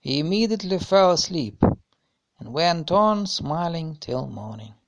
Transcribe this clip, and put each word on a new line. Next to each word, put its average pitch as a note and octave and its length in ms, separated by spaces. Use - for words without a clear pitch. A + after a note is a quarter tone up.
He C#3 200
immediately G3+ 580
fell F#3 340
asleep D#3 460
and A2+ 140
went E3 380
on G#3 360
smiling D#3+ 720
till C3 300
morning. G#2+ 480